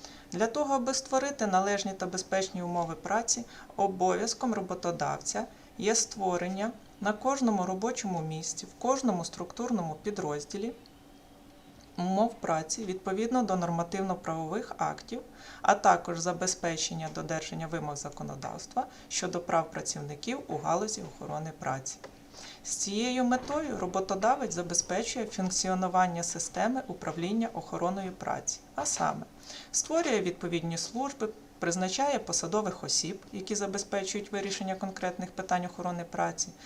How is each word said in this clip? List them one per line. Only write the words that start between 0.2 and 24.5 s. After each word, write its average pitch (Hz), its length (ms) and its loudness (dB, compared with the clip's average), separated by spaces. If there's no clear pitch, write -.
Для 196 140 4
того, 277 280 2
аби 262 200 2
створити 269 520 0
належні 196 460 4
та 190 140 -4
безпечні 190 560 -2
умови 175 320 0
праці, 226 500 0
обов'язком 196 800 2
роботодавця 180 920 -2
є 214 160 4
створення 190 760 0
на 208 120 4
кожному 226 540 4
робочому 190 560 0
місці, 156 440 -4
в - 160 -16
кожному 240 420 4
структурному 175 800 -2
підрозділі 190 680 -4
умов 190 360 4
праці 160 500 0
відповідно 208 580 2
до 208 140 2
нормативно-правових 170 1200 0
актів, 160 420 -2
а 202 120 8
також 175 440 6
забезпечення 170 960 0
додержання 160 520 -4
вимог 151 300 -4
законодавства 143 920 -4
щодо 175 320 -2
прав 165 300 2
працівників 156 800 -4
у 156 80 -2
галузі 170 460 0
охорони 156 560 -6
праці. 135 380 -4
З - 120 -4
цією 247 480 2
метою 254 540 0
роботодавець 190 760 2